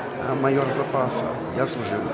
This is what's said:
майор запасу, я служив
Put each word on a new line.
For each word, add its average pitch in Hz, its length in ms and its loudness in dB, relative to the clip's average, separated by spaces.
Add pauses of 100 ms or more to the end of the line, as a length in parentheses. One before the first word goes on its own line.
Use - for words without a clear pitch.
(420)
майор 135 240 4 (120)
запасу, 131 480 0 (320)
я 131 100 2
служив 107 320 -2 (140)